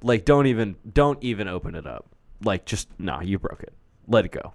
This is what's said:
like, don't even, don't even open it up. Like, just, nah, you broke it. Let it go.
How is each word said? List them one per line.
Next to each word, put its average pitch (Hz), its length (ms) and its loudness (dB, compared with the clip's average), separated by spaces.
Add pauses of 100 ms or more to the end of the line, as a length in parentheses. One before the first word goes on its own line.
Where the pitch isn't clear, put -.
like, 117 220 2
don't 143 220 6
even, 110 280 0 (180)
don't 143 300 2
even 107 240 -4
open 90 300 -6
it 76 100 -12
up. 60 200 -14 (360)
Like, 98 220 0
just, - 240 -6 (100)
nah, 80 220 -6
you 92 180 -2
broke - 240 -8
it. - 100 -16 (360)
Let 107 160 6
it 90 60 -8
go. - 240 -10